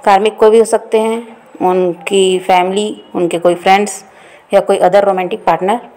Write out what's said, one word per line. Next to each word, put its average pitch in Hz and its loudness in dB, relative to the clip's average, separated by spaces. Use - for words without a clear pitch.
Karmic 208 2
कोई 220 4
भी 220 4
हो 220 4
सकते 220 -2
हैं, 226 -6
उनकी 185 0
family, 190 -2
उनके 175 -2
कोई 175 0
friends 196 -2
या 196 6
कोई 196 -2
other 190 2
romantic 190 -4
partner। 185 -2